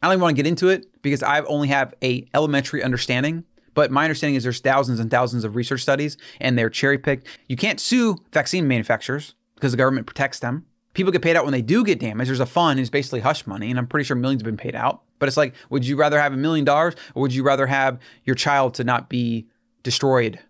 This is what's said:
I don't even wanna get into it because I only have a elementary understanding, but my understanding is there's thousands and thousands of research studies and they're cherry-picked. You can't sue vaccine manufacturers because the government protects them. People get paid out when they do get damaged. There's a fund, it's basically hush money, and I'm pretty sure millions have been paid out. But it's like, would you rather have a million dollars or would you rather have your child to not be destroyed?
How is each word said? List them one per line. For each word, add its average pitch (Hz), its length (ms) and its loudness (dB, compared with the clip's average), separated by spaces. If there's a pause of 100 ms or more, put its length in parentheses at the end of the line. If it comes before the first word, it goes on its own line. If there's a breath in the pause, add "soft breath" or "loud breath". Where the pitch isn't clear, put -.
I - 60 0
don't 180 60 4
even 185 100 2
wanna 165 120 4
get 139 120 0
into 175 220 2
it - 340 -2
because 139 220 -2
I 147 160 2
only 147 260 -2
have 135 260 0 (120)
a 127 280 0
elementary 143 520 0
understanding, 131 580 -2 (320 soft breath)
but 147 160 2
my 139 140 2
understanding 151 320 0
is 120 80 -2
there's 123 160 -4
thousands 131 400 2
and 113 100 -2
thousands 123 320 0
of 107 140 -4
research 123 260 -4
studies 147 340 0 (240 loud breath)
and 123 160 0
they're 113 140 2
cherry-picked. 139 560 0 (220 loud breath)
You 127 80 -4
can't 208 240 -2
sue 233 360 2 (160)
vaccine 156 360 0
manufacturers 123 680 -2 (220)
because 135 160 0
the 120 40 -2
government 131 300 2
protects - 320 -4
them. 131 280 -6 (280)
People 190 160 0
get 175 100 2
paid 165 140 2
out 165 100 4
when 147 60 -2
they 131 120 0
do 165 200 2
get 202 160 2
damaged. 113 300 -4
There's 131 100 -2
a 127 80 0
fund, 156 320 2
it's 123 120 -2
basically 139 280 -2
hush 135 260 -2
money, 101 260 -8
and 123 60 -2
I'm 123 120 -4
pretty 147 160 -8
sure 127 120 -2
millions 127 240 -2
have 110 60 -8
been 110 100 -4
paid - 200 -8
out. 117 260 -4 (160)
But 143 80 0
it's 135 100 -2
like, 139 200 0 (120 loud breath)
would 131 160 -2
you 135 120 -2
rather 147 240 4
have 143 120 0
a 135 40 -4
million 151 280 0
dollars 156 300 2 (220 loud breath)
or 127 60 0
would 131 120 0
you 131 80 -2
rather 135 240 2
have 135 320 0 (240 loud breath)
your 131 140 0
child 139 380 2
to 127 100 -4
not 123 240 0
be 117 400 -4 (340)
destroyed? 123 560 0 (120)